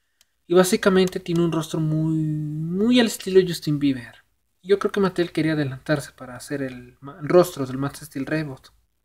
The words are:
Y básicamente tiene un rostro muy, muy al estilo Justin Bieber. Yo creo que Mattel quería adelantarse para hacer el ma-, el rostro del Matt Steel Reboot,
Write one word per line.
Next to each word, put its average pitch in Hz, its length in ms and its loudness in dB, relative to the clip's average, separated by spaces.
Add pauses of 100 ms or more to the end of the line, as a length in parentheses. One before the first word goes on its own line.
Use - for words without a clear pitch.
(460)
Y 175 60 -4
básicamente 185 640 4
tiene 175 240 -2
un 165 100 0
rostro 160 280 -4
muy, 156 360 0
muy 156 840 0
al 226 60 4
estilo 190 400 0
Justin 156 320 -2
Bieber. 131 460 -4 (380)
Yo 196 160 2
creo 202 140 -2
que 208 80 0
Mattel 180 320 0
quería 156 200 0
adelantarse 143 600 -4
para 123 240 -16
hacer 139 240 -8
el 123 400 -12
ma-, 139 200 -16
el 147 80 -8
rostro 170 360 4
del 127 140 -6
Matt 139 180 -4
Steel 135 300 -10
Reboot, 151 460 -6 (320)